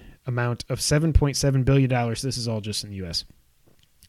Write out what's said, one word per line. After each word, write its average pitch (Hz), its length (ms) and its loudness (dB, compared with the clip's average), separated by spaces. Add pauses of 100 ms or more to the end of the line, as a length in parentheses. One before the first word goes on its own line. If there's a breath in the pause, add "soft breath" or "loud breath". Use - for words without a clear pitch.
(280 loud breath)
amount 120 420 -4
of 127 100 -4
seven 151 320 2
point 143 240 4
seven 135 280 2
billion 135 260 4
dollars. 120 320 -2
This 123 160 -6
is 117 100 -6
all 110 140 -4
just 104 240 -6
in 104 60 -14
the 98 60 -10
U 95 100 -8
S. - 180 -6 (840)